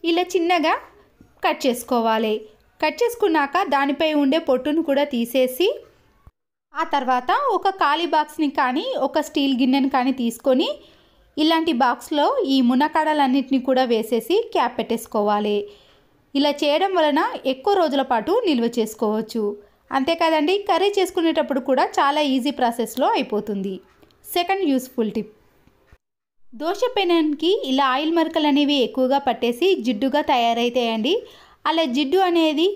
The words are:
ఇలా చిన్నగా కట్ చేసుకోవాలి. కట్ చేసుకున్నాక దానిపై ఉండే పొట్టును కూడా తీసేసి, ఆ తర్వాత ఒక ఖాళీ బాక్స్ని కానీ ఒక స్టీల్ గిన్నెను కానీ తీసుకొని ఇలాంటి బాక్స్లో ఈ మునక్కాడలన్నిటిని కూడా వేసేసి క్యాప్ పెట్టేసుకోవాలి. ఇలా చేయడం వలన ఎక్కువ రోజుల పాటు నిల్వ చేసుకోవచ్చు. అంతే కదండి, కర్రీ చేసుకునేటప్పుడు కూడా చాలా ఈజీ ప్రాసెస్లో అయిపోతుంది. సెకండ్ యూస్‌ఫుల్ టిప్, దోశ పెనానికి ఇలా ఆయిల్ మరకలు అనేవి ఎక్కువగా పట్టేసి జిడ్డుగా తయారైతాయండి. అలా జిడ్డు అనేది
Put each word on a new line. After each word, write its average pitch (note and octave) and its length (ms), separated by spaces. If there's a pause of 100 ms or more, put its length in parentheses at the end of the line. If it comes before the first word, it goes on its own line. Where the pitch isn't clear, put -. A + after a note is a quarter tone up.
(100)
ఇలా F4 120 (100)
చిన్నగా E4+ 400 (720)
కట్ A3+ 200
చేసుకోవాలి. A3+ 680 (480)
కట్ D#4 220
చేసుకున్నాక F4 600 (120)
దానిపై C#4 340 (140)
ఉండే C#4+ 160 (100)
పొట్టును C#4+ 400
కూడా C#4+ 240
తీసేసి, B3+ 560 (1120)
ఆ - 20 (120)
తర్వాత B3+ 360 (260)
ఒక G4 140 (120)
ఖాళీ D#4 320
బాక్స్ని D4+ 340 (100)
కానీ C4+ 260 (220)
ఒక C#4 220
స్టీల్ C#4 320
గిన్నెను C4+ 340
కానీ C4 240
తీసుకొని C4 500 (680)
ఇలాంటి D#4+ 460
బాక్స్లో C#4 440 (280)
ఈ - 20 (140)
మునక్కాడలన్నిటిని C#4+ 1000
కూడా C4 240
వేసేసి A3+ 440 (200)
క్యాప్ B3 220
పెట్టేసుకోవాలి. G#3 800 (760)
ఇలా C#4+ 180 (100)
చేయడం D#4+ 360
వలన D#4 240 (300)
ఎక్కువ C4 280
రోజుల C#4 300
పాటు A#3+ 240 (140)
నిల్వ A#3+ 200 (100)
చేసుకోవచ్చు. A3 680 (540)
అంతే D#4+ 260
కదండి, D#4+ 320 (120)
కర్రీ F#4 300
చేసుకునేటప్పుడు D#4+ 720
కూడా C4+ 160 (140)
చాలా D4+ 240 (100)
ఈజీ C4+ 260
ప్రాసెస్లో A#3+ 560
అయిపోతుంది. G3+ 580 (600)
సెకండ్ F#4 380
యూస్‌ఫుల్ B3 440
టిప్, G#3+ 160 (1300)
దోశ E4 200 (160)
పెనానికి E4 520 (200)
ఇలా C4 240
ఆయిల్ D4+ 240
మరకలు D#4+ 340
అనేవి C#4+ 240 (100)
ఎక్కువగా C4 400
పట్టేసి A#3+ 440 (180)
జిడ్డుగా B3+ 420
తయారైతాయండి. A#3 840 (540)
అలా D#4+ 160 (100)
జిడ్డు C#4+ 320
అనేది E4 500